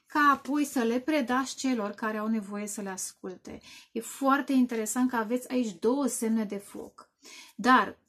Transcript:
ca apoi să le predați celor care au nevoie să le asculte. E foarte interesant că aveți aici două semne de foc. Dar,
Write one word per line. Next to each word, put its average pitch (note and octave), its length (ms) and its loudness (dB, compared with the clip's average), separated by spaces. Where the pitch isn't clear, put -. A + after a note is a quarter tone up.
ca - 140 -2
apoi C#4 320 0
să C4 180 0
le A3+ 160 2
predați C4 560 0
celor A3+ 360 -2
care G#3+ 260 -4
au G#3+ 100 -4
nevoie G#3 400 -4
să G#3 140 -8
le G3 80 -6
asculte. - 720 -12
E A#3 80 -6
foarte C4+ 540 0
interesant B3 560 2
că B3+ 60 -2
aveți A#3 360 -2
aici A#3+ 280 -2
două C4 280 2
semne A3+ 360 0
de G3+ 140 -6
foc. - 520 -16
Dar, A3 540 4